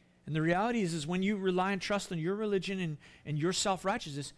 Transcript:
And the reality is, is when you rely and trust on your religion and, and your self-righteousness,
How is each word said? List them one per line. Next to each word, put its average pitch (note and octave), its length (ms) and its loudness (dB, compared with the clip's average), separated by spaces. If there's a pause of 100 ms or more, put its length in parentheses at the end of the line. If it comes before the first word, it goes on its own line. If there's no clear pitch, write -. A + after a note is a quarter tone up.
(260)
And D3 100 -2
the D#3 60 2
reality G#3 400 2
is, E3+ 100 0
is D#3 140 -2
when F3+ 160 0
you G#3 140 2
rely F#3+ 360 2
and G3 80 -2
trust G3+ 320 -2
on E3+ 60 -2
your E3+ 160 0
religion G3+ 460 0
and, D#3 180 -4 (260)
and D3 140 -2
your F3 160 2
self-righteousness, F#3 840 -2